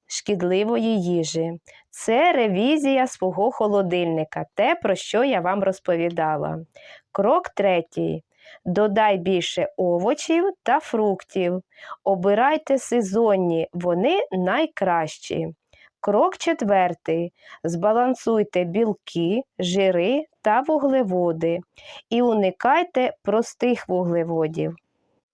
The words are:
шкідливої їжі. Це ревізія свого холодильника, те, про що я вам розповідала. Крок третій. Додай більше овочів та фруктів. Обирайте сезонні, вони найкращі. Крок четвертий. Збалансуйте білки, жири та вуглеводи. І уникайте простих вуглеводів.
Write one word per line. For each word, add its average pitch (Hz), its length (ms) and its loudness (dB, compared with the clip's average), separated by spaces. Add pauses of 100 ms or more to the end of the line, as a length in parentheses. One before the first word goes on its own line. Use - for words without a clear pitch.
шкідливої 208 960 0
їжі. 165 560 -2 (300)
Це 285 420 2
ревізія 262 760 2
свого 190 440 -2
холодильника, 175 1040 -2
те, 262 220 2
про 214 200 -2
що 208 280 -2
я 247 180 0
вам 190 220 0
розповідала. 165 960 -2 (520)
Крок 269 380 0
третій. 165 720 -2 (420)
Додай 208 520 2
більше 175 600 -2
овочів 262 760 0 (100)
та 262 160 2
фруктів. 185 840 -2 (420)
Обирайте 226 760 2
сезонні, 196 960 0
вони 180 460 0 (120)
найкращі. 180 1160 -2 (520)
Крок 262 380 0
четвертий. 185 960 0 (300)
Збалансуйте 208 1000 0
білки, 190 760 -2 (180)
жири 190 680 2 (160)
та 220 200 2
вуглеводи. 185 960 0 (500)
І 233 120 2
уникайте 247 920 2 (100)
простих 233 680 0
вуглеводів. 165 840 -2 (580)